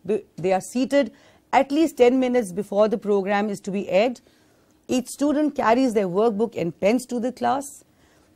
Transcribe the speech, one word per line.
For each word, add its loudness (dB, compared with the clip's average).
They -4
are 0
seated -2
at 2
least 0
ten 6
minutes 0
before 0
the -2
program -2
is -6
to -8
be -4
aired. 2
Each -2
student -2
carries 2
their 0
workbook 0
and -6
pens 0
to -8
the -4
class. -6